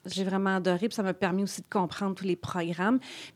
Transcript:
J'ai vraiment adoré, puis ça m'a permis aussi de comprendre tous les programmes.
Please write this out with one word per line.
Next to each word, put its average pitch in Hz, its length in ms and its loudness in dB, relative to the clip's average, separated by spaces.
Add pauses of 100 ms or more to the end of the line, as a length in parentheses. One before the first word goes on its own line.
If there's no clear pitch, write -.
J'ai 185 200 -2
vraiment 190 320 2
adoré, 185 320 2
puis - 40 -8
ça 220 100 0
m'a 190 100 0
permis 185 280 0
aussi 190 200 -4
de - 80 -18
comprendre 196 460 0
tous 185 100 -6
les 180 100 2
programmes. 175 640 0 (360)